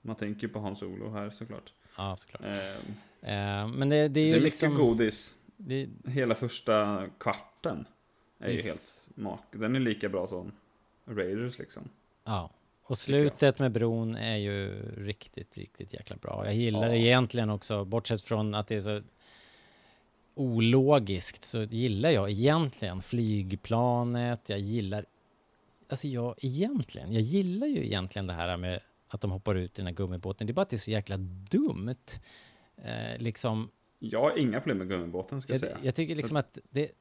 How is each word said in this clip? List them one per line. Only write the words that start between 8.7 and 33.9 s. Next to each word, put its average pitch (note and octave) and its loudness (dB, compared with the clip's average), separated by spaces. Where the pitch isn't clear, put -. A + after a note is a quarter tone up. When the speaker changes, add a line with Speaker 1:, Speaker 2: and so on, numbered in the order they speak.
Speaker 1:
mak-, - -10
den A2+ 0
är C3+ 2
lika G#2 0
bra F#2 -2
som F#2 -8
Raiders, G#2 -4
liksom. - -14
Speaker 2:
Ja. F#2+ -2
Och B2+ -2
Speaker 1:
tycker - -2
jag. D3 6
Speaker 2:
slutet C#3 4
med C3 2
bron A2+ 0
är A2 -2
ju G2+ -2
riktigt, - -10
riktigt - -14
jäkla - -12
bra. - -8
Jag G2+ 0
gillar A2 2
Speaker 1:
Ja. A#2 4
Speaker 2:
det A#2 4
egentligen A#2 6
också, G#2 -2
bortsett A2 -2
från G#2+ 0
att G#2+ -2
det A2 -2
är G2+ 0
så G#2 -4
ologiskt, A#2+ 4
så A2+ -4
gillar A2+ 2
jag G2+ 4
egentligen A2+ 2
flygplanet, A#2+ 0
jag G2+ -2
gillar, G2+ -2
alltså C#3+ -4
jag A#2+ -2
egentligen, D3+ -2
jag A2 4
gillar F#3 2
ju G#3 0
egentligen G2 -2
det F2+ -4
här F2 -2
med F2+ -2
att - -8
de G2+ -2
hoppar F#2+ 0
ut F2+ 0
i - -16
den F#2+ -4
här F2 -4
gummibåten. F#2+ -4
Det A2+ -2
är B2+ -4
bara F#3 2
att G3 -2
det B2 -2
är - -2
så - -6
jäkla G2+ -2
dumt. C3+ 0
Eh, A2+ -6
liksom A2+ -2